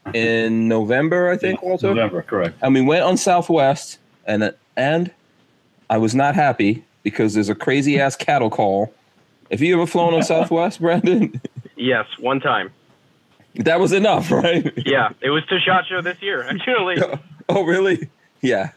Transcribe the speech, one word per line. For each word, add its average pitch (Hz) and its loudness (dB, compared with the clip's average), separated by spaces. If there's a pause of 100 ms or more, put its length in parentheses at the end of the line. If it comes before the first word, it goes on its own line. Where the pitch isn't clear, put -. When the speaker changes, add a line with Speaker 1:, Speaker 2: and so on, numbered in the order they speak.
(140)
Speaker 1:
in 113 0
November, 135 0
I 180 0
think, 185 -4
Speaker 2:
Yeah, 180 -8
Speaker 1:
Walter? 185 -2
Speaker 2:
November, 104 -2
correct. 87 -4
Speaker 1:
And 131 2
we 131 4
went 151 2
on 185 2
Southwest, 170 0 (260)
and, 107 0 (220)
and 165 0 (800)
I 113 2
was 110 2
not 143 2
happy 120 2 (200)
because 107 -2
there's 104 0
a 107 0
crazy-ass 139 0
cattle 131 0
call. 101 -2 (600)
Have 104 -2
you 175 2
ever 170 2
flown 170 2
on 160 2
Southwest, 165 0
<laughs> - -
Brandon? 175 2 (360)
Speaker 3:
Yes, 117 -2 (100)
one 131 -2
time. 110 -2 (840)
Speaker 1:
That 170 2
was 175 2
enough, 190 2
right? - 0 (140)
Speaker 3:
Yeah, 131 2 (120)
it 135 -2
was 151 -2
to 185 0
shot 180 0
Show 185 -6
this 175 -8
year, 185 -6
actually. 185 -2
Speaker 1:
<laughs> - -4 (320)
Oh, 196 0
really? 180 0 (340)
Yeah. 107 -2